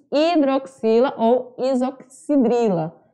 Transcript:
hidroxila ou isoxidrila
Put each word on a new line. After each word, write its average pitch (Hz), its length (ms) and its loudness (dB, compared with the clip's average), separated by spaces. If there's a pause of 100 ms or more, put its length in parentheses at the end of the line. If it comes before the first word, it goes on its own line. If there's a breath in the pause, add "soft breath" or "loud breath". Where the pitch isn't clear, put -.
(120)
hidroxila 269 1040 0
ou 233 420 0
isoxidrila 240 1400 -2 (140)